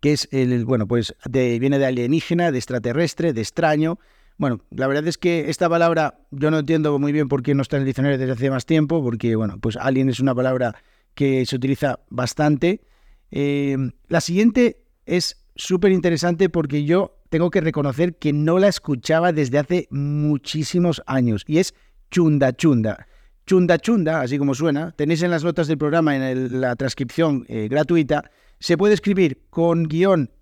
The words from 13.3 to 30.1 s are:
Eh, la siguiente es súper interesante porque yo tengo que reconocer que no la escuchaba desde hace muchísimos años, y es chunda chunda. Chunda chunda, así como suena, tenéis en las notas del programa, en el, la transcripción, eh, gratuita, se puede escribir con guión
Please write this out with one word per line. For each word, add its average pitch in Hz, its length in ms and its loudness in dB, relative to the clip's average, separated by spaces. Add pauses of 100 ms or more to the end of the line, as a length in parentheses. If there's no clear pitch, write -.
Eh, 143 460 -2 (320)
la 160 140 0
siguiente 220 600 2 (220)
es - 400 -4 (120)
súper 185 360 2
interesante 175 560 0
porque 147 360 -2
yo 175 340 0 (100)
tengo 165 220 0
que 190 100 0
reconocer 156 560 -2
que 151 160 0
no 156 260 2
la 196 80 4
escuchaba 160 640 0
desde 143 260 0
hace 165 340 -2
muchísimos 147 1120 -2
años, 120 400 0
y 151 120 2
es - 180 -2 (340)
chunda 147 460 2
chunda. 117 500 2 (400)
Chunda 180 320 4
chunda, 165 440 0
así 127 140 -2
como 139 160 0
suena, 151 440 -2
tenéis 156 260 0
en 180 80 0
las 160 140 0
notas 165 240 0
del 156 100 0
programa, 151 380 2
en 135 60 -2
el, 127 380 -2
la 123 140 0
transcripción, 139 720 -2
eh, 110 240 -6
gratuita, 151 600 0 (260)
se - 180 0
puede 208 180 4
escribir 185 540 0
con 165 360 0
guión 160 580 2